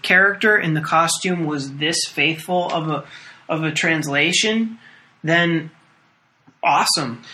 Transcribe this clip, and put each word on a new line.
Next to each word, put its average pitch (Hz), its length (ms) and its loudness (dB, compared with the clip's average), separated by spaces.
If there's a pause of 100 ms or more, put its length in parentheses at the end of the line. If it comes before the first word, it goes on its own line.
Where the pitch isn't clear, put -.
character 202 560 4
and 170 180 0
the 151 60 0
costume 165 640 0
was 139 320 -6
this 156 220 -2 (100)
faithful 160 640 -2
of 156 160 -2
a, 147 160 -4 (420)
of 160 160 -2
a 156 100 -2
translation, 165 1080 0 (440)
then 165 480 2 (920)
awesome. 143 600 0 (120)